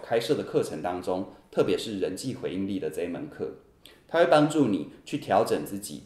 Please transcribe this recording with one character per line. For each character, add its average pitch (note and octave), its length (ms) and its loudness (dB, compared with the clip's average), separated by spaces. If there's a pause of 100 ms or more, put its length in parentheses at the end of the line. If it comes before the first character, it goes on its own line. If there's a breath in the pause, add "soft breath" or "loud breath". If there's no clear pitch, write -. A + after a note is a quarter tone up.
开 A#2 160 0
设 C3+ 160 0
的 G2+ 80 -4
课 C3 180 0
程 D#2 200 -6
当 F2+ 200 -4
中， F#2+ 280 -2 (200 loud breath)
特 - 140 0
别 F#2+ 140 2
是 G#2 220 -6
人 F2 180 -2
际 B2+ 180 -6
回 D2+ 180 -6
应 G2 140 -2
力 G2 100 -4
的 D#2 120 -4
这 E2+ 160 -4
一 - 20 -6
门 E2+ 220 -8
课， - 220 -8 (580 soft breath)
它 E3 100 2
会 F3 60 8
帮 D3+ 240 6
助 D3 180 4
你 E2+ 220 0 (160 loud breath)
去 D3 120 -6
调 A2 280 4
整 E2+ 200 0
自 G2 140 -8
己 D2+ 260 -12